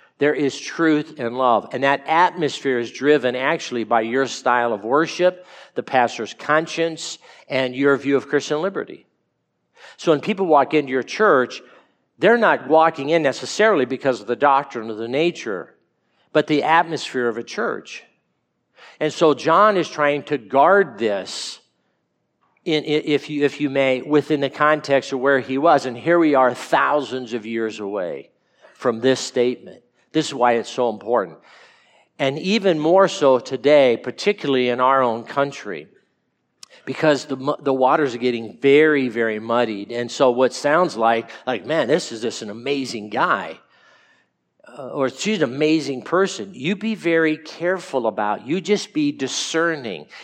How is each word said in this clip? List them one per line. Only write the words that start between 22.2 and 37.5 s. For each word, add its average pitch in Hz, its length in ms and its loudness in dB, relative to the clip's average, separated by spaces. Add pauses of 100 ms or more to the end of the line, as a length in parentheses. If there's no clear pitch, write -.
in, 156 180 -2
i-, - 40 -16
if 147 440 0
you, 147 140 -2
if 139 160 -2
you 147 100 0
may, 131 320 0
within 147 380 0
the 139 100 -2
context 147 640 0
of 135 80 -4
where 139 180 4
he 131 200 -4
was. 147 280 4
And 120 100 -6
here 165 220 0
we 156 160 4
are 127 200 4
thousands 131 800 -2
of 107 120 -8
years 113 320 -4
away 92 520 -8 (440)
from 113 240 -2
this 127 220 2
statement. - 640 -4 (280)
This 156 160 0
is - 80 -8
why 120 200 4
it's 113 160 -2
so 120 200 -2
important. 101 480 -4 (800)
And 139 200 -2
even 185 420 0
more 180 260 4
so 135 320 4
today, 131 580 4
particularly 131 720 -2
in 123 100 -2
our 135 220 4
own 117 200 0
country, 110 640 -6 (1000)
because 139 420 0
the 135 100 -6
mu-, 131 240 -4